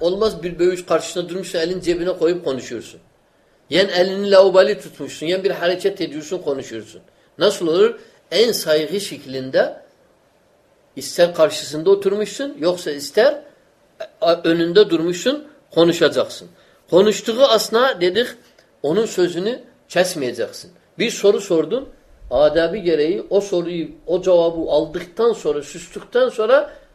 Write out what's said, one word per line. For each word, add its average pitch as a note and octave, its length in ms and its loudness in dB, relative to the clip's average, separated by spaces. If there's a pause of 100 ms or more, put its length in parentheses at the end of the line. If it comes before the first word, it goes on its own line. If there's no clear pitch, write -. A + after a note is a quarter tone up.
olmaz, F#3 420 0
bir E3+ 160 -8
büyük F3+ 280 0
karşısına E3 420 -2
durmuşsun, F3+ 300 -6
elin F3 200 -2
cebine F3 380 -2
koyup F3 280 0
konuşuyorsun. A#2+ 540 -8 (720)
Yani F#3 220 2
elini F#3+ 400 0
laubali F#3+ 480 6
tutmuşsun, D3+ 480 -12
yani F#3 160 -2
bir F#3+ 80 0
hareket F3+ 500 -2
ediyorsun, D3+ 360 -8
konuşuyorsun. A2+ 640 -8 (360)
Nasıl F#3 300 0
olur? G3+ 320 2 (320)
En G#3+ 200 2
saygı D#3 480 0
şeklinde C3 840 -4 (1120)
ister F3 400 0
karşısında D3+ 540 0
oturmuşsun, G3+ 720 0
yoksa E3+ 320 -2
ister G#3+ 500 0 (800)
a-, E3+ 220 2
önünde E3+ 460 2
durmuşsun, F3 580 -2 (240)
konuşacaksın. D#3 800 0 (400)
Konuştuğu G#3+ 540 2
asna A3+ 580 2
dedik, F#3+ 260 0 (560)
onun F3+ 220 0
sözünü F#3 580 -2 (260)
kesmeyeceksin. C3 840 -4 (280)
Bir A3 120 0
soru G3+ 300 2
sordun, E3+ 480 -2 (420)
adabi E3 500 2
gereği E3 480 0
o G3 120 2
soruyu, E3+ 460 -4 (180)
o F3 160 -2
cevabı E3+ 500 2
aldıktan F3 600 0
sonra, D3 300 -4
sustuktan A3 640 -4
sonra B3+ 440 2 (220)